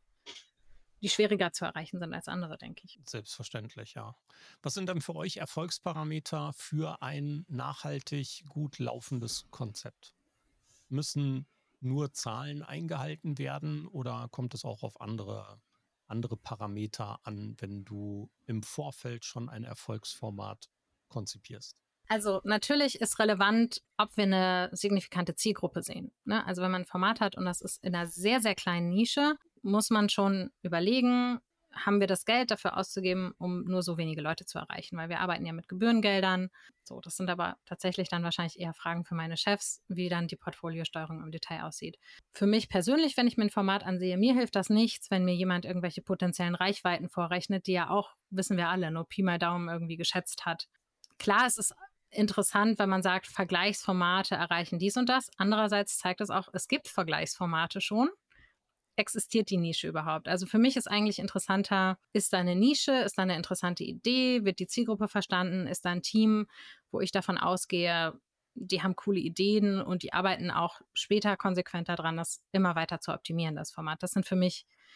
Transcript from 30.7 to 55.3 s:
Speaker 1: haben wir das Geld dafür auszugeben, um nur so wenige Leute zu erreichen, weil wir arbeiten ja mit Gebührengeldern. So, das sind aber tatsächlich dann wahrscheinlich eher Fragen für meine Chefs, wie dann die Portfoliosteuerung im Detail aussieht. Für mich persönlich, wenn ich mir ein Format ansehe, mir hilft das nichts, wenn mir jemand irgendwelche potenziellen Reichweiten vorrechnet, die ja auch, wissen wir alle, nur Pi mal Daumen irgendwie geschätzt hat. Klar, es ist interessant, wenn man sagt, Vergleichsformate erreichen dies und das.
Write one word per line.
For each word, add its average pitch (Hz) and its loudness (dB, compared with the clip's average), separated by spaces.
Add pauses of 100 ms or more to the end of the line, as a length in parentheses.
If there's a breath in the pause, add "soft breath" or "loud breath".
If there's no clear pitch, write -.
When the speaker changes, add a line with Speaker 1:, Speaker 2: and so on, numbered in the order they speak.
Speaker 1:
haben 202 2
wir 196 4
das 190 0
Geld 240 2
dafür - -2
auszugeben, 185 -2
um 180 -2
nur 180 0
so 175 -2
wenige 160 -2
Leute 156 -4
zu - -8
erreichen, - -8
weil 165 -6
wir 170 -2
arbeiten 180 -2
ja 165 -4
mit 165 -10
Gebührengeldern. 190 4 (340 loud breath)
So, - -12
das - -10
sind 180 -2
aber 175 -2 (100)
tatsächlich 180 -4
dann 170 -2
wahrscheinlich 170 -2
eher 165 -6
Fragen 170 -4
für 170 -6
meine 160 -4
Chefs, - 0
wie 180 -2
dann 170 0
die 165 -6
Portfoliosteuerung 160 -8
im 156 -10
Detail 165 -8
aussieht. 160 -10 (360 loud breath)
Für 202 2
mich 214 4
persönlich, 269 2
wenn 240 4
ich 233 2
mir 214 4
ein 202 4
Format 196 2
ansehe, 185 0
mir 240 6
hilft 240 4
das 185 0
nichts, 220 4
wenn 185 4
mir 180 4
jemand 180 2
irgendwelche 175 -4
potenziellen 180 0
Reichweiten 180 2
vorrechnet, 180 -2
die 185 2
ja 175 2
auch, 202 2 (200)
wissen 190 0
wir 170 2
alle, 175 0
nur 165 -4
Pi - -2
mal 175 4
Daumen 175 0
irgendwie 165 -4
geschätzt - -4
hat. 170 -4 (500)
Klar, 208 4
es - 2
ist - -2 (380)
interessant, 208 4
wenn 196 2
man 190 2
sagt, 185 0
Vergleichsformate 185 2
erreichen 170 0
dies 196 2
und 247 2
das. 254 2